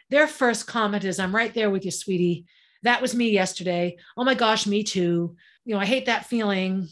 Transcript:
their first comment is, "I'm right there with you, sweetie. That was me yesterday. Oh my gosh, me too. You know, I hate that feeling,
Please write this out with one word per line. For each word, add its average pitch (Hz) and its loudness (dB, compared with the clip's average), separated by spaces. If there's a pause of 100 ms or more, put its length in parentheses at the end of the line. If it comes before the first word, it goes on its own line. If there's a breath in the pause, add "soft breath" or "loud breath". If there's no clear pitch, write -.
(100)
their 294 4
first 240 0
comment 214 -2
is, 185 -2
"I'm 185 -2
right 220 0
there 220 2
with 196 -2
you, 180 -4
sweetie. 175 0 (380 soft breath)
That 240 2
was 247 -2
me 233 2
yesterday. 180 0 (220 loud breath)
Oh 247 -2
my 262 4
gosh, 220 2
me 208 0
too. 170 0 (280 soft breath)
You 226 -4
know, 202 -2
I 196 -2
hate 254 0
that 226 -2
feeling, 190 -2